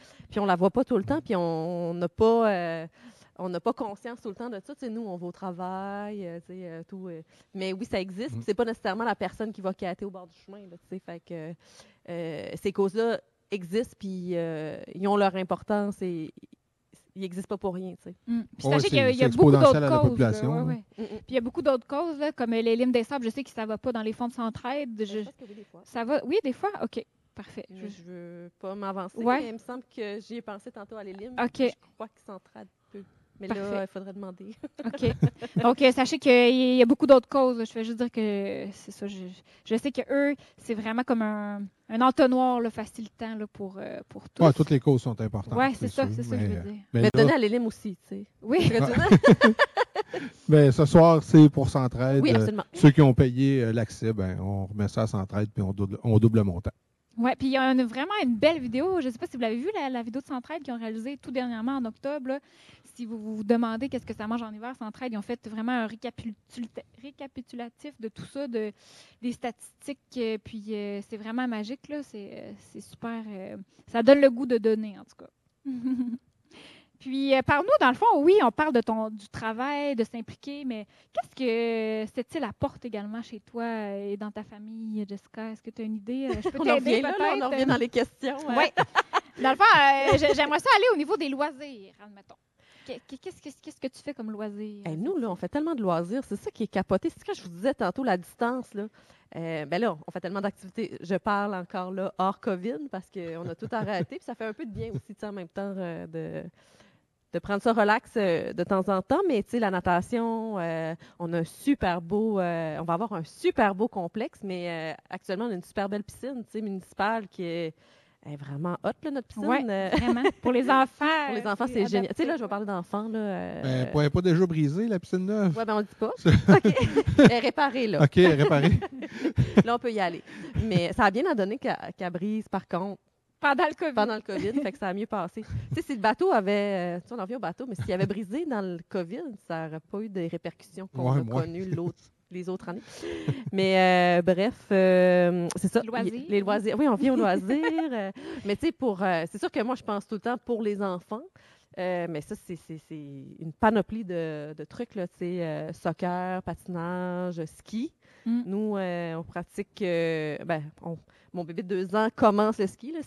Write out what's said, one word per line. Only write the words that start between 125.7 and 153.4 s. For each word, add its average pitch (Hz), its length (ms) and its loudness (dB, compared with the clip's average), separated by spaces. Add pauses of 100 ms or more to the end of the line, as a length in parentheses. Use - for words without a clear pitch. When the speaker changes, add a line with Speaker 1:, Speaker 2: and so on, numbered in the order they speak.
Speaker 1:
on - 20 4
le 208 80 2
dit - 120 -20
pas. 220 140 -2 (140)
Speaker 2:
<laughs> 175 320 8
Speaker 1:
Ok. 214 180 6 (440)
Elle 262 120 12
est 240 80 2
réparée, 269 480 0
là. 160 160 4
Speaker 2:
OK, 143 140 4
elle 180 140 8
est 143 120 4
réparée. 147 340 4 (400)
Speaker 1:
<laughs> - 480 2
Là, 233 100 0
on 240 40 -4
peut 240 140 -4
y 214 80 -2
aller. 170 200 -2 (440)
Mais 180 280 0
ça 220 120 2
a 196 60 6
bien 226 200 -2
à 294 40 0
donner 202 220 -2
qu'elle, 214 200 -4 (180)
qu'elle 180 160 -8
brise, 208 380 -6
par - 180 -6
contre. 190 320 -6 (400)
Speaker 3:
Pendant 277 300 2
le - 40 -6
covid. 311 200 -4
Speaker 1:
Pendant 220 220 0
le 220 60 -8
covid, 196 300 -4 (100)
fait 214 120 -4
que - 40 -20
ça 196 120 -4
a 180 40 -4
mieux 202 120 -4
passé. 202 380 -6 (260)
Tu - 60 -4
sais, 311 60 -4
si 285 140 -6
le 220 60 -6
bateau 349 300 2
avait, 196 640 0
euh, - 20 -8
tu - 80 -16
sais, 240 80 -12
on 240 40 -8
en 214 60 -6
vient 233 120 -8
au 240 40 -10
bateau, 190 260 -8
mais 226 80 -8
s'il 156 180 -6
avait 180 120 0
brisé 208 400 -6
dans 247 160 -4
le 180 180 -6 (100)
covid, 196 340 -6 (240)
ça 160 200 -6
aurait 160 120 -10
pas 202 220 -10
eu 220 80 -10
des 185 180 -6
répercussions 170 640 -12
qu'on 127 200 -2
Speaker 2:
Ouais, 143 60 2
Speaker 1:
a 131 40 -2
Speaker 2:
moins. 117 200 -4
Speaker 1:
connues 170 300 -8
l'autre, 170 260 -6 (320)
les 180 180 -10
autres 185 200 -8
années. 175 120 -10 (720)
Mais, 185 640 4
euh, - 20 2
bref, 185 340 0 (160)
euh, 180 840 6
c'est 180 160 -2
ça. - 100 2
Speaker 3:
Les 220 60 -8
loisirs. 226 400 -4
Speaker 1:
Les 208 140 2
loisirs. 208 360 0
Oui, 294 120 4
on 226 60 4
vient 233 180 2
aux 247 40 2
loisirs. 277 760 0
Euh, 202 200 -4 (340)
mais 202 120 0
tu - 100 -6
sais, 330 60 2
pour, 208 280 -2
euh, 180 300 0
c'est - 80 -12
sûr 339 120 -4
que 269 120 -2
moi, 240 120 -2
je - 80 -16
pense 202 240 -6
tout 220 80 -6
le 196 60 -10
temps 240 160 -4
pour 233 240 -6
les 208 200 -4
enfants. 190 400 -6 (560)
Euh, 180 320 -4
mais 156 100 -6
ça, - 160 -10 (100)
c'est, 180 120 -12 (100)
c'est, 160 220 -14
c'est 160 60 -14 (440)
une 160 180 -10